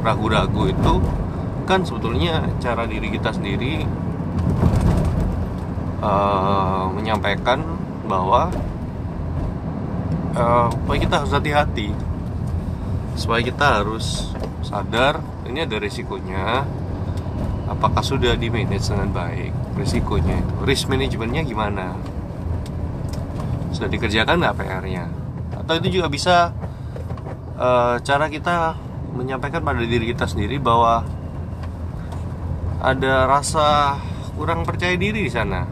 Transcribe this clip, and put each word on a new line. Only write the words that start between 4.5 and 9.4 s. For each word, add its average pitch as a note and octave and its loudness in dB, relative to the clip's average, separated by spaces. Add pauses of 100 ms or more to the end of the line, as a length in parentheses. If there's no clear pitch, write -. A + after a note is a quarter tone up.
eh, G2 4
menyampaikan G#2+ 0 (480)
bahwa, G#2+ 4 (1800)